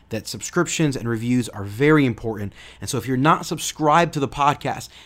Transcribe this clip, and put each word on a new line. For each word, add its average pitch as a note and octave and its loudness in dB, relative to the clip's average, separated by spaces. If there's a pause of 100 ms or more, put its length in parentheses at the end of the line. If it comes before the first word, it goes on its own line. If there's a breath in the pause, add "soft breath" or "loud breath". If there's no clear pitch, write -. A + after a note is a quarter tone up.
(120)
that A2 -6
subscriptions D#3 -2
and A#2+ -4
reviews A#2 0
are G2+ -10
very C#3 4
important. G#2+ -4 (260 loud breath)
And G2+ -10
so C3 -4
if - -4
you're B2+ 0
not D#3 4
subscribed D#3 0
to D3+ -4
the C3+ 0
podcast, C#3 -2 (180 loud breath)